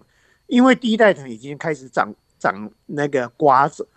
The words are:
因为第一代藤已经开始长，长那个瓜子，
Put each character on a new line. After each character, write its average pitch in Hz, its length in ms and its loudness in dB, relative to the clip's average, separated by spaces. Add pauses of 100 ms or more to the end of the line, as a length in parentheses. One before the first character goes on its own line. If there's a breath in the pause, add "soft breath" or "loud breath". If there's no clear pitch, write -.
(460)
因 247 180 2
为 262 100 6
第 240 160 -4
一 214 60 0
代 214 160 4
藤 139 160 -10
已 113 80 -14
经 139 220 -14
开 160 160 -6
始 131 120 -14
长， 107 240 -4 (280)
长 101 320 -6 (160)
那 147 220 -4
个 127 280 -4
瓜 139 320 4
子， - 180 -12 (100)